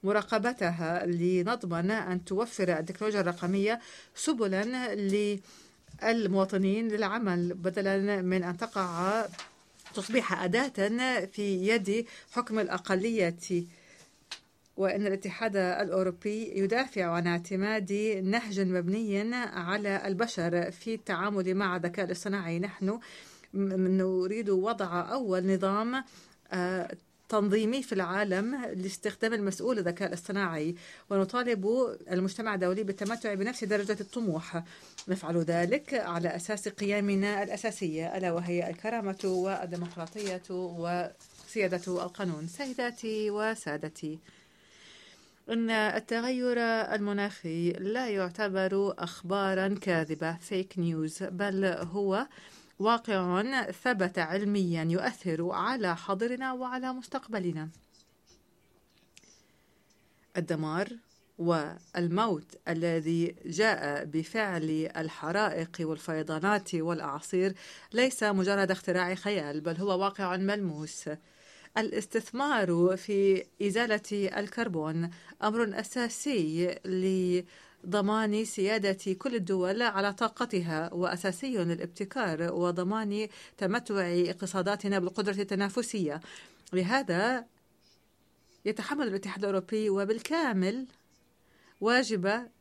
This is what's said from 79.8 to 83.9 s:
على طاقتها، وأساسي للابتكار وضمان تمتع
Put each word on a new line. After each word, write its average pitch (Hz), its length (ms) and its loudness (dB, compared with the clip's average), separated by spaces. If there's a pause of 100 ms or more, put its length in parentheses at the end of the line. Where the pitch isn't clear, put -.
على 202 320 2
طاقتها، 180 800 -2
وأساسي 185 640 -2
للابتكار 170 960 -2
وضمان 202 720 0 (300)
تمتع 190 720 0